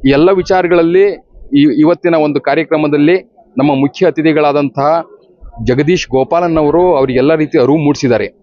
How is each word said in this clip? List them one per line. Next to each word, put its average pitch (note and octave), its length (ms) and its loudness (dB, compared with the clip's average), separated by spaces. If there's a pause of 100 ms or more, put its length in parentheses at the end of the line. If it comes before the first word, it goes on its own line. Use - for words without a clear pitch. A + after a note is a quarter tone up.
ಈ C3+ 120 2
ಎಲ್ಲ E3+ 120 4 (120)
ವಿಚಾರಗಳಲ್ಲಿ F3 640 0 (520)
ಈ C#3+ 40 4 (200)
ಇವತ್ತಿನ E3+ 320 0 (120)
ಒಂದು C#3+ 140 -2
ಕಾರ್ಯಕ್ರಮದಲ್ಲಿ D3+ 720 0 (420)
ನಮ್ಮ C#3 160 0 (100)
ಮುಖ್ಯ C#3+ 280 0
ಅತಿಥಿಗಳಾದಂತಹ D3 760 0 (800)
ಜಗದೀಶ್ D3 460 0
ಗೋಪಾಲನ್ E3 480 0
ಅವರು D#3 200 2 (140)
ಅವ್ರಿಗೆಲ್ಲ C3+ 380 0
ರೀತಿಯ D#3 300 -2
ಅರಿವು C#3+ 200 2
ಮೂಡಿಸಿದ್ದಾರೆ. A#2 420 0 (160)